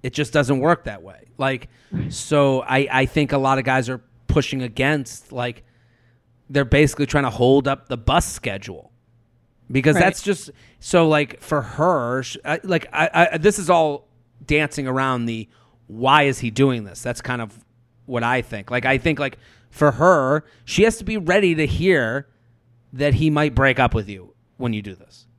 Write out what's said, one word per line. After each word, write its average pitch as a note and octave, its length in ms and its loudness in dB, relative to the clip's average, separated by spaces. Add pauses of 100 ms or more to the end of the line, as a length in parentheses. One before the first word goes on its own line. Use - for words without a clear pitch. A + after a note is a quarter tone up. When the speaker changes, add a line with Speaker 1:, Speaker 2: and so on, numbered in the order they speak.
Speaker 1:
It C3 100 -8
just D3 200 -6
doesn't C#3 260 2
work D#3 260 0
that G2+ 200 -14
way. - 240 -20 (100)
Like, C3+ 300 -4 (240)
Speaker 2:
Right. - 200 -8
Speaker 1:
so C#3 500 2
I, C3+ 280 0
I C3 160 0
think D3 260 -2
a C#3+ 60 0
lot C3+ 200 0
of B2 60 -6
guys C3 240 -2
are B2+ 120 -10 (280)
pushing C3+ 340 0
against, C3+ 720 -4
like, B2 320 -8 (840)
they're C#3 160 0
basically C#3+ 420 2
trying C#3+ 180 -2
to B2 60 -2
hold B2+ 360 4
up C#3 220 -4
the B2 80 -6
bus C3+ 340 0
schedule G2 600 -12 (800)
because C3+ 260 2
Speaker 2:
Right. F3 60 4
Speaker 1:
that's F#3 200 2
just, G3 280 -4 (280)
so, E3 300 2
like, D3 320 0
for D3 220 -4
her, C3 600 -2
sh-, - 220 -12
I, D3+ 180 -4
like, F3+ 300 -2
I, E3 400 2
I, E3 60 -4
this G3+ 200 2
is E3+ 120 -6
all D#3 380 0 (380)
dancing D3 400 -2
around C3 400 -2
the, A2+ 220 -6 (400)
why C3 360 2
is C#3 160 0
he A#2+ 100 -4
doing B2+ 340 2
this? F#2+ 180 -18
That's B2 180 -8
kind B2 220 -6
of G#2+ 160 -14 (480)
what A#2+ 160 -4
I A#2+ 200 0
think. G#2 280 -12
Like, B2 140 -4
I C3 140 4
think, D3+ 200 -2
like, C#3 200 -6 (320)
for D3 220 2
her, D3+ 520 2 (200)
she - 200 0
has A3+ 140 2
to G3 60 -14
be A3 120 -4
ready F3+ 400 2
to D#3 100 0
hear C#3 600 0 (640)
that C3+ 220 0
he D#3 160 2
might D3 240 0
break C3 260 2
up B2 140 2
with G#2 140 -4
you F#2 260 -16 (240)
when A#2+ 140 -2
you G#2+ 100 -4
do G2 120 -14
this. - 320 -20 (120)